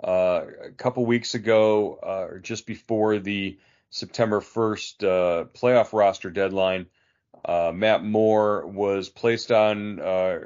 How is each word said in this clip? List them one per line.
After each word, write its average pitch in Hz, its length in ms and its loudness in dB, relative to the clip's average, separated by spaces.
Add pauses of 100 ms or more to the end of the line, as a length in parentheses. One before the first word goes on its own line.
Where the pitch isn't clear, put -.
uh, 92 380 0 (240)
a - 60 -18
couple 123 340 -2
weeks 120 300 0
ago, 107 680 2
uh, 92 320 -6
or 95 60 -16
just 110 260 -12
before 107 540 0
the 98 400 -4 (300)
September 107 520 -2
first, 107 600 -4
uh, 90 500 2
playoff 123 400 2
roster 98 360 2
deadline. 95 580 -2 (580)
Uh, 85 280 0
Matt 104 300 2
Moore 107 640 2
was 98 420 -2
placed - 440 -2
on, 104 480 2
uh, 92 460 -2